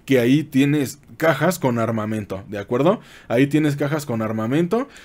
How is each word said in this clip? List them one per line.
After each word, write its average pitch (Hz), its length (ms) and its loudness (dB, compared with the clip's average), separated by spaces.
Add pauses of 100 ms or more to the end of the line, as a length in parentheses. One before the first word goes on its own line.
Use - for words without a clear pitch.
que 131 160 4
ahí 135 240 4
tienes 143 560 0 (160)
cajas 160 420 0
con 120 200 0
armamento, 110 680 -4
¿de 101 100 -8
acuerdo? 131 420 0 (260)
Ahí 127 200 2
tienes 147 300 0
cajas 147 300 -4
con 113 160 -4
armamento, 139 680 -2 (160)